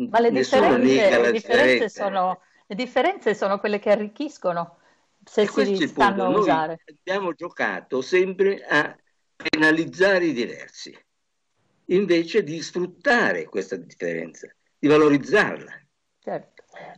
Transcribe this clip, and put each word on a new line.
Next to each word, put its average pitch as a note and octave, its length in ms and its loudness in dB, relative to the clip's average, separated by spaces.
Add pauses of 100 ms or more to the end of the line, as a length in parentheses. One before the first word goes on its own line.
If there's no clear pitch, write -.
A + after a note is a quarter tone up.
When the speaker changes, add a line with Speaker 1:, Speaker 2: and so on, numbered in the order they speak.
Speaker 1:
Ma A3 100 2
le A#3 100 4
Speaker 2:
nessuno C3 480 2
Speaker 1:
differenze, B2 80 2
Speaker 2:
nega C3 320 4
Speaker 1:
le A#2 60 4
Speaker 2:
la A#2+ 80 2
Speaker 1:
differenze A2+ 420 2 (120)
Speaker 2:
differenza. - 180 -8
Speaker 1:
sono, F#3 380 -2 (240)
le G#3 100 -10
differenze B3+ 580 -2
sono G3+ 260 -2
quelle G#3 200 -2
che G#3 120 0
arricchiscono, G3+ 840 -4 (460)
se - 200 -2
Speaker 2:
E G3+ 60 0
questo A3 120 -2
è G3 160 0
Speaker 1:
si E3 60 0
Speaker 2:
il C3 80 -4
punto. G3 300 0
Speaker 1:
sanno F3+ 80 0
Speaker 2:
Noi F#3+ 100 2
Speaker 1:
usare. E3 400 0 (100)
Speaker 2:
abbiamo F3+ 440 -6
giocato C3 680 -6
sempre F#3+ 640 0
a D3+ 300 -2 (400)
penalizzare D#3+ 880 2
i D#3 80 0
diversi, F2+ 640 -10 (880)
invece F3 580 0
di D#3 180 -8
sfruttare F3+ 840 -2
questa - 300 -8
differenza, E2+ 720 -10 (300)
di - 100 -2
valorizzarla. D3 920 2 (380)
Speaker 1:
Certo. - 440 -12 (340)